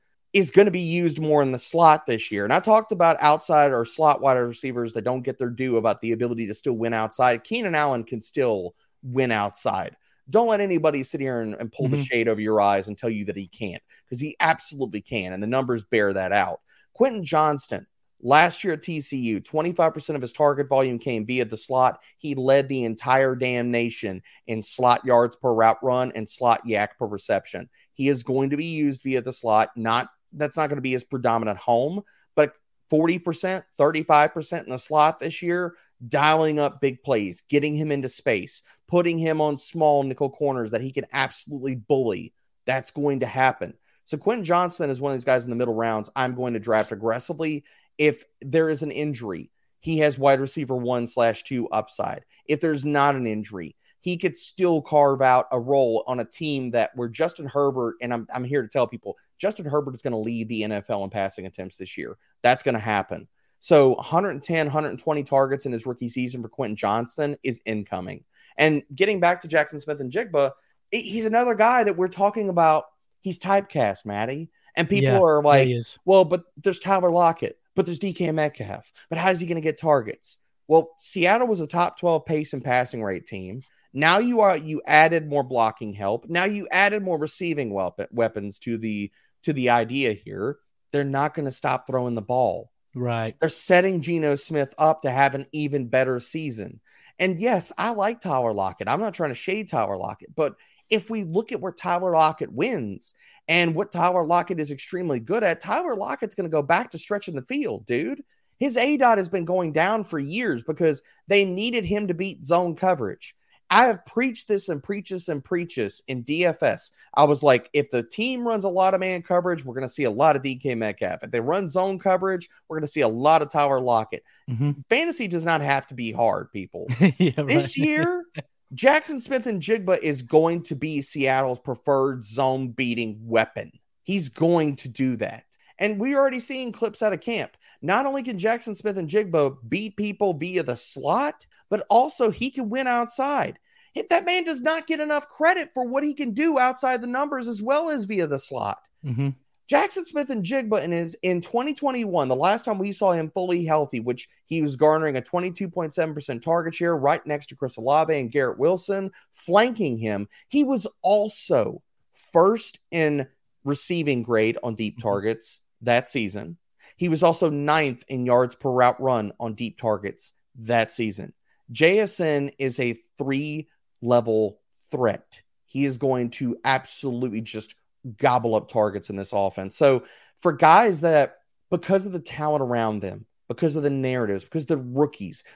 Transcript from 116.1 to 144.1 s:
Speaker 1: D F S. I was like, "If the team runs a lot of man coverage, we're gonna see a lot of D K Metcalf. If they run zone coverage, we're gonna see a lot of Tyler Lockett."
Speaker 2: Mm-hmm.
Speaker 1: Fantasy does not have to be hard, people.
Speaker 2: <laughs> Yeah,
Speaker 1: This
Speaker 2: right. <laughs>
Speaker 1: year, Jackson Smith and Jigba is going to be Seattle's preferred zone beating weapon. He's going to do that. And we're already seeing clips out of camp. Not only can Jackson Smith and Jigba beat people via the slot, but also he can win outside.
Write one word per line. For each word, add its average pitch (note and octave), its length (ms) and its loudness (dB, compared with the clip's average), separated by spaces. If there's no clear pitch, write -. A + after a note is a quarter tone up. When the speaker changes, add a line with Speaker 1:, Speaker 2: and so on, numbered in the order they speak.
Speaker 1:
D D#3 220 -2
F E3 200 0
S. - 260 0
I C#3+ 80 6
was D3 220 6
like, B2+ 280 4
"If D3 160 0
the A#2+ 140 0
team A#3+ 420 -4
runs A3 200 -2
a G3 40 0
lot F#3+ 260 2
of F3+ 60 2
man F#3 220 -4
coverage, F3 420 0
we're B2 100 -10
gonna C3 140 -4
see D3 140 -6
a A#2+ 80 2
lot C#3+ 240 4
of - 80 -2
D C3+ 140 -4
K C3 180 -4
Metcalf. G#2 480 -4
If - 80 -12
they A#2+ 100 -2
run E3+ 280 -2
zone F#3 320 -2
coverage, F#3 500 -2
we're D#3 120 -8
gonna D3 100 -6
see - 140 -2
a A2+ 60 4
lot D3 340 4
of C#3+ 60 -6
Tyler C#3+ 300 2
Lockett." A#2+ 460 0
Speaker 2:
Mm-hmm. C#3 220 0
Speaker 1:
Fantasy C#4+ 400 0
does E3+ 160 -4
not E3 160 2
have C#3 260 0
to C3+ 80 -18
be A#2 160 -6
hard, G#2+ 400 0
people. F2+ 440 -10
Speaker 2:
<laughs> A2+ 40 -10
Yeah, D#3 300 2
Speaker 1:
This E4 200 2
Speaker 2:
right. - 100 -6
<laughs> - 0 -
Speaker 1:
year, D#4+ 480 0
Jackson C#4 460 2
Smith B3+ 260 -4
and G3+ 160 -4
Jigba F#3 380 0
is C#3+ 220 -4
going E3 420 2
to D#3 100 -8
be D3+ 260 -6
Seattle's C3 600 0
preferred C3+ 640 0
zone C3 480 -2
beating A2+ 500 -4
weapon. A2 480 0
He's F3+ 280 -4
going D#3+ 460 0
to - 120 -14
do B2+ 300 -2
that. A2 260 -8
And G#3 220 -2
we're C#4 180 0
already C4 220 2
seeing B3+ 320 -8
clips G#3+ 300 -6
out G#3+ 100 0
of F3+ 80 -6
camp. G#3+ 360 -6
Not G3+ 220 0
only C#4 180 -4
can A3+ 160 -8
Jackson A3 360 -2
Smith G3 240 -6
and E3 100 -6
Jigba E3 480 0
beat G3 280 -6
people G#3 380 -2
via E3+ 280 -4
the B2+ 140 -4
slot, F#3+ 680 -4
but G3+ 180 -2
also A#3+ 420 4
he B3 200 -4
can B3 180 -6
win C4 180 -2
outside. B3 720 -2